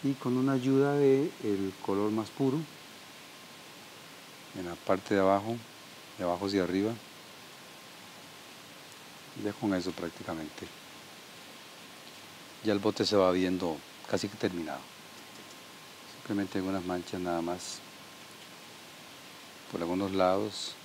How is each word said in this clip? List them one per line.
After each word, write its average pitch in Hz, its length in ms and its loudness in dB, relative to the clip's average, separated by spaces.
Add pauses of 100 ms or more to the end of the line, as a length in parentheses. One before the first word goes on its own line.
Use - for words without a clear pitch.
Y 139 100 4
con 127 220 2
una 135 180 6
ayuda 135 400 6
de 143 380 8 (120)
el 98 300 2 (120)
color 104 260 4
más 107 180 0
puro, 135 280 2 (2000)
en 90 80 -4
la 87 100 -4
parte 95 400 2
de 98 60 8
abajo, 101 360 6 (600)
de 95 60 -4
abajo 87 220 2
hacia 98 180 4
arriba, 98 300 4 (2500)
ya 104 100 0
con 101 200 2
eso 90 180 0
prácticamente, 82 760 -6 (2000)
ya 107 100 6
el 104 60 4
bote 104 260 4
se 104 100 4
va 92 160 10
viendo 90 460 4 (320)
casi 101 180 2
que 104 100 -6
terminado. 82 420 0 (1300)
Simplemente 101 440 0
algunas 95 280 0
manchas 90 340 -2
nada 87 220 2
más, 87 380 -4 (1900)
por 82 100 -2
algunos 92 320 2
lados. 95 600 4 (120)